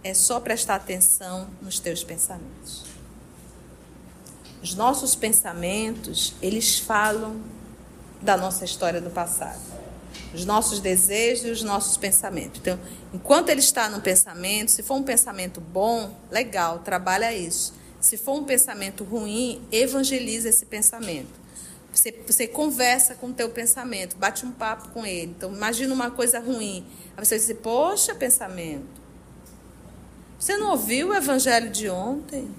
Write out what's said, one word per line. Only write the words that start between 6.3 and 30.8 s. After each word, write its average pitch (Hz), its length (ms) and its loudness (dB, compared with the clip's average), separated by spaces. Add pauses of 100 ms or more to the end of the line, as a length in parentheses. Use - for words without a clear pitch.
eles 220 360 2
falam 220 640 0 (800)
da 196 160 4
nossa 185 280 -2
história 170 360 -2
do 175 100 -8
passado. - 500 -4 (720)
Os 175 100 -6
nossos 214 340 2
desejos 208 680 4
e 233 40 -2
os 220 120 -4
nossos 202 340 0
pensamentos. 196 640 0
Então, 180 180 0 (340)
enquanto 302 360 4
ele 285 120 4
está 233 280 4
no 208 120 -6
pensamento, 190 720 2
se 220 120 4
for 269 120 -2
um 277 80 0
pensamento 202 580 0
bom, 202 540 0 (160)
legal, 185 500 0
trabalha 190 540 0
isso. - 400 -4 (260)
Se - 160 4
for 277 220 -2
um 294 60 -2
pensamento 214 600 0
ruim, 220 560 -4 (100)
evangeliza 247 800 2
esse - 160 6
pensamento. 208 760 -2 (520)
Você, - 200 2 (140)
você - 200 2
conversa 254 680 4
com - 120 -12
o 247 60 -8
teu 233 180 -2
pensamento, 233 680 -2
bate 202 300 -2
um 247 60 -8
papo 226 380 -6
com 226 140 -8
ele. 175 320 -6
Então, 190 160 -8
imagina 226 400 -2
uma 247 180 0
coisa 247 280 2
ruim. 220 480 -4 (300)
Aí 208 80 -10
você 220 120 4
diz, 220 240 0
"Poxa, 330 540 2
pensamento, 175 880 0 (1400)
você 392 180 0
não 415 140 2
ouviu 254 380 2